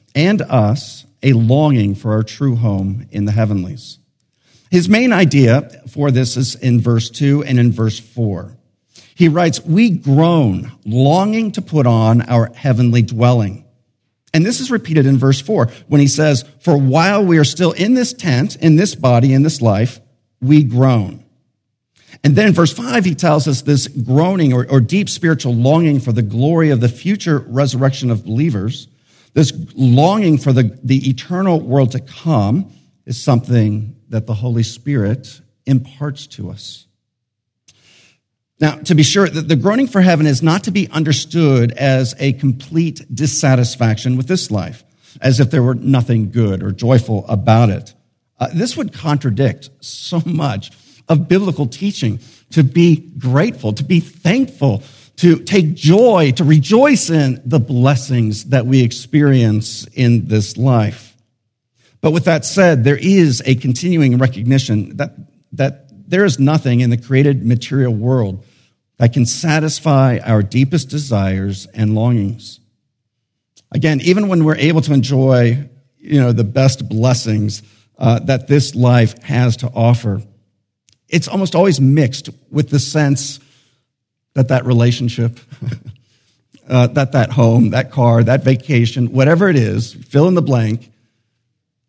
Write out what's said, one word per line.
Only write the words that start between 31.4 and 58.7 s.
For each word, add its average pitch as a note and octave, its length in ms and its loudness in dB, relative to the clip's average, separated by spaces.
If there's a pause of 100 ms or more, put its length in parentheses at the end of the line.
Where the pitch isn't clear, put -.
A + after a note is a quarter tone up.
world B2+ 320 0
to C3 80 -6
come D3+ 720 -4 (320)
is - 180 -12
something A2 720 -2 (140)
that A2 180 -6
the A2+ 80 -6
Holy A#2 280 -4
Spirit A#2+ 800 -6 (260)
imparts C#3 600 -4
to F#2 220 -14
us. - 360 -20 (1700)
Now, D3+ 180 0
to - 180 -2
be D3+ 100 4
sure, G3 240 2
the, D#3 140 -6
the D#3+ 120 -2
groaning A3 320 0
for G3+ 140 0
heaven E3+ 260 4
is C#3 160 0
not E3 220 0
to G3 80 -6
be F3+ 180 -2
understood C#3+ 800 0
as C3 460 -2
a C#3 140 -2
complete C#3+ 720 -4 (100)
dissatisfaction B2+ 1040 -2
with B2+ 100 -6
this F3+ 240 -4
life, F2+ 320 -8 (380)
as B2+ 180 2
if C3 120 2
there C3+ 120 0
were B2+ 120 0
nothing A#2 580 0
good G2+ 300 -2
or G2 100 -4
joyful A#2 560 0
about A2 400 2
it. - 260 -6 (460)
Uh, C3 120 -4
this G#3+ 240 -4
would C4 160 -8
contradict C3+ 800 -4 (100)
so - 440 -8
much D#3 480 -6 (360)
of D#3+ 200 0
biblical F3 380 0
teaching, B2+ 520 -6 (320)
to D#3+ 120 2
be E3+ 340 2
grateful, B2+ 800 -4
to C#3+ 100 -6
be E3+ 160 2
thankful, E3 840 -2 (340)
to E3 220 4
take F3 360 0
joy, F3 580 4
to D3+ 120 -2
rejoice G#3 680 4
in C#3 340 0
the B2 140 0
blessings B2 880 -2
that B2 200 0
we C3 180 2